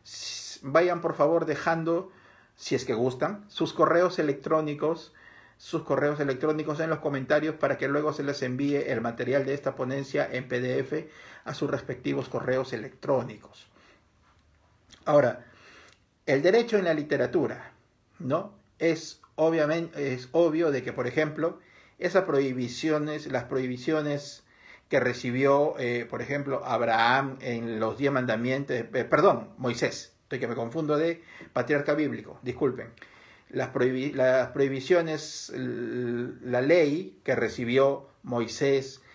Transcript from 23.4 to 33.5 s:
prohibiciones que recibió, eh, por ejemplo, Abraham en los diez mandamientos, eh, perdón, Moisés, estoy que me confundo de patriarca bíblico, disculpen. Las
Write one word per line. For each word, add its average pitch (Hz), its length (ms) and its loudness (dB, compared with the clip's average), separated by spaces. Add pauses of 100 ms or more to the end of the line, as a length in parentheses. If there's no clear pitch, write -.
prohibiciones 143 960 -2 (460)
que 143 100 4
recibió, 127 800 2
eh, 120 320 -2
por 123 120 -6
ejemplo, 139 420 -4
Abraham 120 760 2
en 117 380 -4
los 110 200 -2
diez 139 120 2
mandamientos, 127 640 0
eh, 117 80 -4
perdón, 143 720 2
Moisés, - 560 -4 (100)
estoy 127 160 -8
que 120 80 -2
me 120 80 -6
confundo 147 400 -2
de 165 260 0 (300)
patriarca 147 420 2
bíblico, 143 480 -4
disculpen. 120 460 -2 (600)
Las 131 260 -4